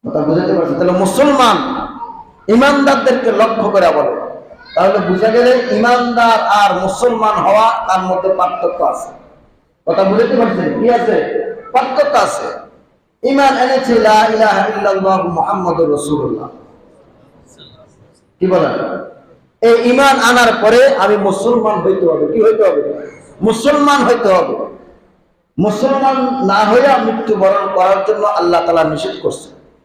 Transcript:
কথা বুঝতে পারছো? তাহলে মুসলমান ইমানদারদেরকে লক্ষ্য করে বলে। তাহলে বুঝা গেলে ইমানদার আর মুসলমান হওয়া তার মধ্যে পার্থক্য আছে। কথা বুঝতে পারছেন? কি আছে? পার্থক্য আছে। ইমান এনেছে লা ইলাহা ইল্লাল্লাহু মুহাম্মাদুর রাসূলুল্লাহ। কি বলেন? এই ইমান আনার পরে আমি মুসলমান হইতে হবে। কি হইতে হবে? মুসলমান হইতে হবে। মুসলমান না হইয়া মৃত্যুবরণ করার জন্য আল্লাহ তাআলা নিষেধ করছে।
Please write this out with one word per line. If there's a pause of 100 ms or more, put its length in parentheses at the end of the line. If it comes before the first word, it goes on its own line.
কথা
বুঝতে
পারছো?
তাহলে
মুসলমান (880)
ইমানদারদেরকে
লক্ষ্য
করে
বলে। (440)
তাহলে
বুঝা
গেলে
ইমানদার
আর
মুসলমান
হওয়া (160)
তার
মধ্যে
পার্থক্য
আছে। (760)
কথা
বুঝতে
পারছেন?
কি
আছে? (580)
পার্থক্য
আছে। (520)
ইমান
এনেছে
লা
ইলাহা
ইল্লাল্লাহু
মুহাম্মাদুর
রাসূলুল্লাহ। (1900)
কি
বলেন? (880)
এই
ইমান
আনার
পরে
আমি
মুসলমান
হইতে
হবে।
কি
হইতে
হবে? (300)
মুসলমান
হইতে
হবে। (920)
মুসলমান (300)
না
হইয়া
মৃত্যুবরণ
করার
জন্য
আল্লাহ
তাআলা
নিষেধ (100)
করছে। (360)